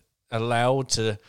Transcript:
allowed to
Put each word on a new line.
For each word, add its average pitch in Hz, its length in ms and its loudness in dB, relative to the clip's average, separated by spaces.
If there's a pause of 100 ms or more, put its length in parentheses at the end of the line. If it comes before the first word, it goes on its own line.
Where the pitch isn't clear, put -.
(320)
allowed 120 580 0
to 110 400 0